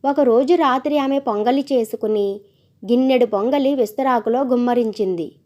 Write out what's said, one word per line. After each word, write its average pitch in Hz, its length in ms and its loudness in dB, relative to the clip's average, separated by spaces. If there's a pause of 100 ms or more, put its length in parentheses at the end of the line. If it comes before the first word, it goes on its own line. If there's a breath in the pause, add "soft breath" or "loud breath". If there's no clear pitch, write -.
ఒకరోజు 269 500 4
రాత్రి 294 440 0
ఆమె 269 200 0
పొంగలి 247 540 0
చేసుకుని 214 680 -2 (440 soft breath)
గిన్నెడు 254 420 2
పొంగలి 262 480 0
విస్తరాకులో 247 680 0
గుమ్మరించింది. 240 920 -2 (120)